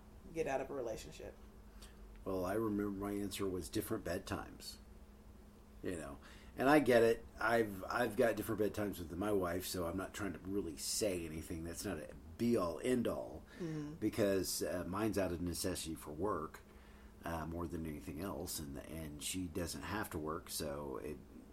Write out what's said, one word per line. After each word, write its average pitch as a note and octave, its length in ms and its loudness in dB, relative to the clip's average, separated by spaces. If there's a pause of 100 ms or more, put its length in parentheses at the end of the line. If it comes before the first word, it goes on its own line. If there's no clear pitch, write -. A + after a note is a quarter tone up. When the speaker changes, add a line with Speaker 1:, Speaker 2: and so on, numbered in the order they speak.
(360)
Speaker 1:
get D#3 120 2
out C3+ 120 2
of C3+ 100 -2
a C3+ 40 -6
relationship? - 600 -4 (920)
Speaker 2:
Well, F#2+ 200 2
I F#2+ 100 2
remember G#2 500 2
my G2+ 80 0
answer G2+ 340 0
was F#2 220 -2
different A2 340 0
bedtimes. - 680 -4 (1080)
You G2 140 -4
know, C#2+ 220 -8 (400)
and B2+ 120 6
I D3+ 100 10
get A#2 240 10
it. A#2 200 6 (160)
I've, A2+ 300 6 (200)
I've A#2 280 2
got A#2 180 6
different G#2 260 0
bedtimes G2+ 380 2
with E2+ 180 -6
my G#2 140 2
wife, F2+ 340 2
so F2+ 200 0
I'm E2+ 120 -2
not F#2+ 160 -2
trying G2 200 -4
to - 120 -10
really F2+ 300 -2
say F#2 500 0
anything. D#2+ 380 -4
That's E2 220 -6
not F#2 120 -2
a D2+ 60 -6 (340)
be-all, G2 460 4
end-all, F#2 600 2 (200)
Speaker 1:
Mm-hmm. D3+ 360 -4
Speaker 2:
because, G2+ 640 4
uh, F2 240 0
mine's G2+ 320 2
out F#2 120 4
of E2+ 100 0
necessity E2+ 520 0
for D2 180 -8
work, D#2+ 480 0 (640)
uh, D#2+ 220 0
more E2 220 -2
than D#2+ 180 -2
anything D2+ 380 -6
else, F2 360 -2
and, C#2+ 220 -6 (100)
and D2+ 300 -6
she F#2 200 -2 (120)
doesn't E2+ 300 -2
have G2+ 260 -2
to - 80 -4
work, D#2 320 -2
so C#2+ 540 -4
it, D2 120 -4 (360)